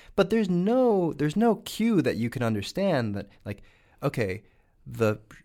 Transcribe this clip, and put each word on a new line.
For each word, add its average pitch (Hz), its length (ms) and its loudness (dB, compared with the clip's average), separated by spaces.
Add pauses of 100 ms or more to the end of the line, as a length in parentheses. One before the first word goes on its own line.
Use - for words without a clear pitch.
(160)
But 196 140 2
there's 226 180 2
no, 190 640 2
there's 147 240 -2
no 220 200 2
cue 220 440 0
that 113 160 0
you 117 140 -2
can 123 120 -6
understand 113 720 -2
that, 101 140 -8 (160)
like, 101 180 -10 (400)
okay, 107 420 -2 (420)
the 113 340 0 (240)